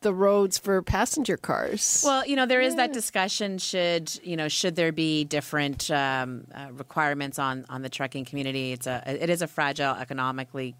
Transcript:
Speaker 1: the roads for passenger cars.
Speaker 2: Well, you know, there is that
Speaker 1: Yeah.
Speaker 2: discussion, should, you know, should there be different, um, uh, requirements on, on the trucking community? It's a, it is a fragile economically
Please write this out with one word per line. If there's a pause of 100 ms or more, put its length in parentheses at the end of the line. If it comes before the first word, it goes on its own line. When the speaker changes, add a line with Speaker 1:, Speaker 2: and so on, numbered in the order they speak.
Speaker 1:
the
roads
for
passenger
cars.
Speaker 2:
Well,
you
know,
there
is
that
Speaker 1:
Yeah.
Speaker 2:
discussion,
should,
you
know,
should
there
be
different,
um,
uh,
requirements
on,
on
the
trucking
community?
It's
a,
it
is
a
fragile
economically